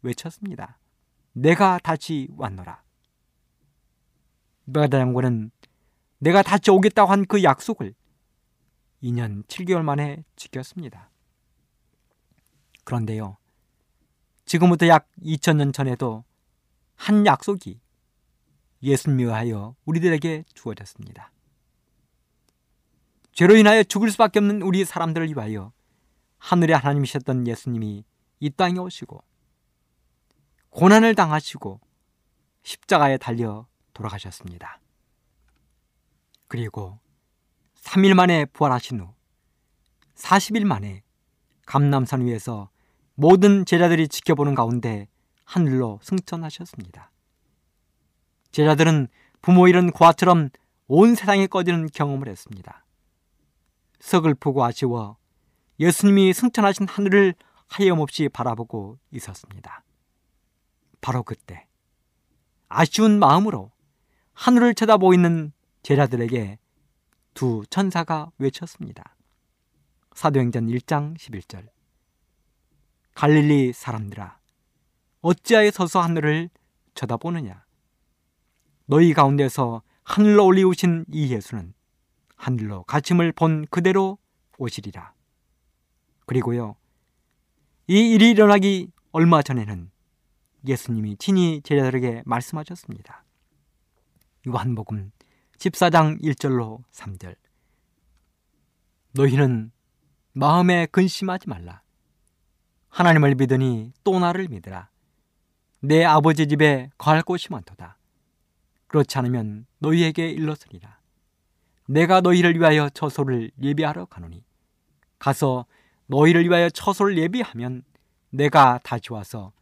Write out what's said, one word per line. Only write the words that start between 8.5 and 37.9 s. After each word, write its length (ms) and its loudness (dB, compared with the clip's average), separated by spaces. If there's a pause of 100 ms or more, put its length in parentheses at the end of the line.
이 120 -6
년 340 -8
칠 180 -12
개월 160 0
만에 420 -6 (120)
지켰습니다. 760 -18 (1700)
그런데요, 540 -8 (1080)
지금부터 420 2
약 220 4 (120)
이천 360 -2
년 160 -2
전에도 500 -6 (720)
한 300 0
약속이 560 -2 (1000)
예수님을 420 0
위하여 500 -6 (100)
우리들에게 580 -2 (100)
주어졌습니다. 800 -18 (2000)
죄로 240 6
인하여 280 8
죽을 280 -2
수밖에 280 2
없는 220 0
우리 240 -2
사람들을 440 -6
위하여 420 -10 (640)
하늘의 400 2
하나님이셨던 680 -2
예수님이 580 -8 (340)
이 120 -6
땅에 260 -2
오시고 460 -16 (1500)
고난을 460 4
당하시고 640 -4 (840)
십자가에 540 0
달려 480 -8 (280)
돌아가셨습니다. 840 -16 (1700)
그리고 520 -12 (720)
삼 320 0